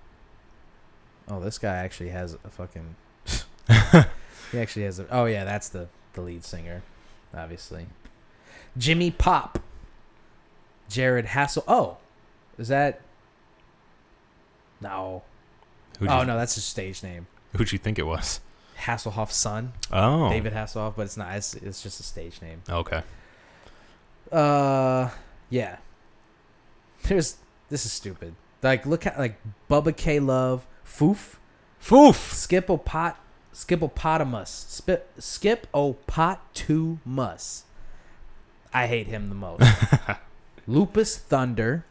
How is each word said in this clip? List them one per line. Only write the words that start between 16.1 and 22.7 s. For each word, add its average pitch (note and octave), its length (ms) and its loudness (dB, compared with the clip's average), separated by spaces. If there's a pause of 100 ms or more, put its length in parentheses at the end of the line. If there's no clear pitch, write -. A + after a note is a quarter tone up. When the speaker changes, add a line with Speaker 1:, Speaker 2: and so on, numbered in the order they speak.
Speaker 2:
you B2+ 40 2
Speaker 1:
no, A#2+ 120 0
that's A#2+ 180 -2
his A2+ 100 -8
stage F#2+ 360 -8
name. F2+ 260 -14 (280)
Speaker 2:
Who'd G#2 160 0
you G2 80 -2
think A2 180 -4
it D2+ 80 -2
was? - 360 -4 (360)
Speaker 1:
Hasselhoff's A2 600 -6
son. A2 340 -4 (180)
Speaker 2:
Oh. A#2+ 400 4
Speaker 1:
David G#2+ 220 0
Hasselhoff, G#2+ 460 -6
but G#2+ 60 -4
it's G2 120 -10
not. F#2+ 200 -8
It's, - 180 -8
it's F#2+ 280 -12
just F#2 200 -12
a - 20 -16
stage - 380 -12
name. E2 280 -16
Speaker 2:
Okay. E2 340 -4 (1300)